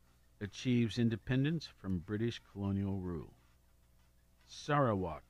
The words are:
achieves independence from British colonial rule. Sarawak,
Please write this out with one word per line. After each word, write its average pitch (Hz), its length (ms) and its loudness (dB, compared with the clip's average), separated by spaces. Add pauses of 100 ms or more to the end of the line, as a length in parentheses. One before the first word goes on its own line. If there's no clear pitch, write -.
(420)
achieves 120 560 0
independence 131 680 2 (120)
from 95 220 -2
British 107 420 -2 (100)
colonial 98 460 0
rule. 90 340 -6 (1120)
Sarawak, 104 840 2